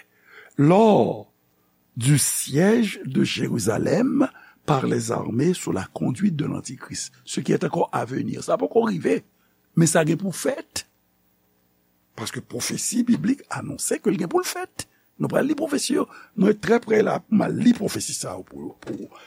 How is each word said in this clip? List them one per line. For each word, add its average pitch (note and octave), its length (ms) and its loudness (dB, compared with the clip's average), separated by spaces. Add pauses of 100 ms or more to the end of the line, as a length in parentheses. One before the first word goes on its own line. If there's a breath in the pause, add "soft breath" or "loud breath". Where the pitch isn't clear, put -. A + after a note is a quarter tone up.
(560 soft breath)
lors D#3 760 4 (640)
du C3+ 200 4
siège G3 880 0
de C3 200 0
Jérusalem B2 1040 0 (360 loud breath)
par C3 220 0
les A#2 240 -2
armées A#2 420 0
sous - 200 -4
la F#2+ 120 -2
conduite E3 520 -2
de D3 80 -2
l'Antichrist. - 680 -10 (120)
Ce - 160 -8
qui D#3 120 -2
est D#3 120 0
encore E3 280 -2
à B2 120 -2
venir. B2+ 400 -6
Sa E3 120 -2
pa C4+ 120 -2
ankò A3+ 180 2
rive, F3+ 320 0 (560)
men E3 160 4
sa E3 160 4
gen D#3+ 140 2
pou G3 100 -4
fèt. - 560 -6 (1300)
Paske A2+ 240 -8
pwofesi - 640 -4
biblik A3+ 480 2
anonse C#3+ 480 -4
ke G3+ 160 0
l D3+ 60 -2
gen E3+ 100 -2
pou F4+ 100 2
l F4+ 60 -4
fèt. - 400 -10 (320)
Nou C#3 120 -2
pral - 200 2
li D4+ 80 -2
pwofesi D4 400 -2
yo. D4 80 -2 (320 loud breath)
Nou G3+ 160 6
e - 20 -16
trè A3 260 2
prè G#3+ 200 2
la - 160 0
pou G3+ 240 2
mal D#3+ 160 -2
li A#3+ 160 6
pwofesi - 400 -6
sa F2+ 240 -8
pou, - 380 -14 (100)
pou, - 240 -10 (160 loud breath)